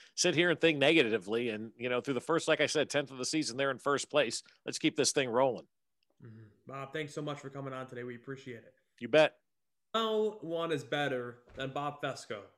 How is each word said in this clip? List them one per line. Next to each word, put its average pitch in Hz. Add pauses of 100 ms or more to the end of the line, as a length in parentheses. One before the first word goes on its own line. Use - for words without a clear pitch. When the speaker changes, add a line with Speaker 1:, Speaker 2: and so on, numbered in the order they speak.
(160)
Speaker 1:
sit 175
here 175
and 160
think 160
negatively, 120
and, 110
you 120
know, 123
through 139
the 120
first, 160
like 151
I 151
said, 139
tenth 143
of 131
the 127
season, 131
they're 139
in 131
first 139
place. 143 (220)
Let's -
keep 156
this 135
thing 135
rolling. 117 (580)
Speaker 2:
Mm-hmm. 110 (240)
Bob, 135
thanks 156
so 156
much 147
for 139
coming 139
on 131
today. 123
We 123
appreciate 131
it. - (260)
Speaker 1:
You 120
bet. 147 (600)
Speaker 2:
No 220
one 165
is 143
better 131 (180)
than 135
Bob 143
Fescoe, 117 (140)